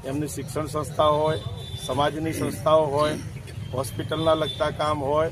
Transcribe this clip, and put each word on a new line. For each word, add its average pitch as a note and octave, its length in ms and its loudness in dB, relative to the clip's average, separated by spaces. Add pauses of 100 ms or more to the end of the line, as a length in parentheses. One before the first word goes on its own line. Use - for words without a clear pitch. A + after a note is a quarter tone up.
એમની C#3+ 280 -4
શિક્ષણ D3 320 -4
સંસ્થાઓ D3+ 500 2
હોય, D#3 220 2 (460)
સમાજની D3 480 0
સંસ્થાઓ D#3 520 2
હોય, D3+ 300 2 (580)
હોસ્પિટલના D#3 680 0
લગતા D3+ 300 0
કામ D3+ 280 0
હોય D3+ 320 2